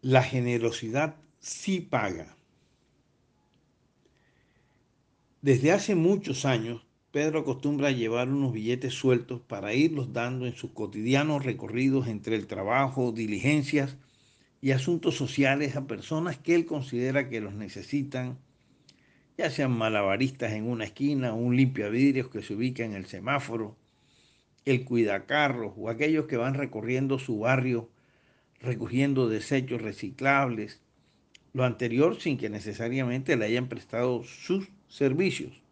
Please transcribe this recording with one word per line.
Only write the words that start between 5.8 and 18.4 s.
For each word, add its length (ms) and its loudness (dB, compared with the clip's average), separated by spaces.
muchos 500 2
años, 400 0
Pedro 280 0
acostumbra 520 0
llevar 380 0
unos 240 0
billetes 400 -2
sueltos 480 2
para 320 -6
irlos 400 2
dando 320 -2
en 100 -4
sus 160 -10
cotidianos 720 0
recorridos 640 0
entre 280 -2
el 120 -4
trabajo, 640 0
diligencias 840 0
y 100 2
asuntos 440 2
sociales 600 0
a 120 -6
personas 500 -4
que 180 2
él 100 4
considera 640 -2
que 120 -4
los 120 -8
necesitan, 840 -6